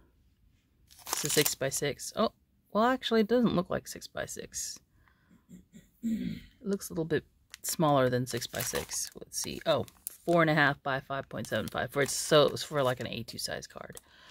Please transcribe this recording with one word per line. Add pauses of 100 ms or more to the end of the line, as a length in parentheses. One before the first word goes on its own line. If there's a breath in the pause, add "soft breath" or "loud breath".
(1080 loud breath)
It's
a
six-by-six.
Oh, (420)
well,
actually,
it
doesn't
look
like
six-by-six. (1200 soft breath)
It (200)
looks
a
little
bit (380)
smaller
than
six-by-six.
Let's
see.
Oh, (380)
four
and
a
half
by
five
point
seven
five.
For
it's
so,
it's
for,
like,
an
A
two
size
card. (320 loud breath)